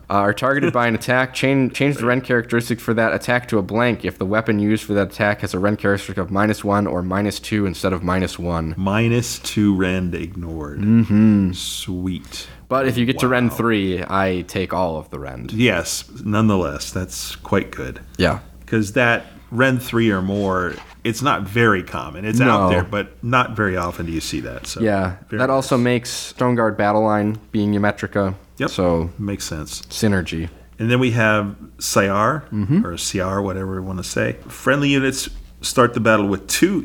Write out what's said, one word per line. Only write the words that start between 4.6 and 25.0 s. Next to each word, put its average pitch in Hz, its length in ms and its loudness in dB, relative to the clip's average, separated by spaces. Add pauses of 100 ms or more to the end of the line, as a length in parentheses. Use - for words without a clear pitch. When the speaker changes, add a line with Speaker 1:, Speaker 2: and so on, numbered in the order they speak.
Speaker 1:
for 104 80 -2
that 98 180 2
attack 104 300 0
has 98 120 -4
a 92 60 -2
Rend 104 200 2
characteristic 98 380 -2
of 95 140 -4
minus 104 320 0
one 101 240 2
or 82 140 -2
minus 95 380 -2
two 104 260 -2
instead 92 280 -2
of 90 100 -4
minus 92 360 -2
one. 82 380 -2
Speaker 2:
Minus 117 600 0
two 104 360 2
Rend 92 400 0
ignored. 82 640 -8
Speaker 1:
Mm-hmm. 104 720 4
Speaker 2:
Sweet. - 960 -8 (220)
Speaker 1:
But 131 180 0
if 120 100 0
you 123 80 2
get 131 140 0
to 127 80 2
Rend 123 240 4
Speaker 2:
Wow. - 60 -8
Speaker 1:
three, 98 440 0
I 92 460 0
take 92 260 -4
all 85 240 0
of 76 120 -10
the 73 100 -10
Rend. 65 320 -10
Speaker 2:
Yes, 107 540 0 (180)
nonetheless, 101 680 0
that's - 440 -8
quite - 360 -2
good. - 280 -10 (180)
Speaker 1:
Yeah. 82 220 2 (260)
Speaker 2:
'Cause 107 280 0
that 117 320 2 (260)
Rend 127 320 2
three 117 260 2
or 95 120 2
more, 92 540 -2 (280)
it's 117 180 -4
not 127 220 0
very 101 400 4
common. 76 400 -10
It's 107 160 0
out 131 80 6
Speaker 1:
No. 101 220 4
Speaker 2:
there, 90 160 4
but - 360 -6
not 120 360 0
very 98 180 2
often 87 300 -4
do 82 80 -6
you 80 80 -2
see - 180 -6
that. 62 280 -10
So - 120 -10
Speaker 1:
Yeah, 95 360 0 (140)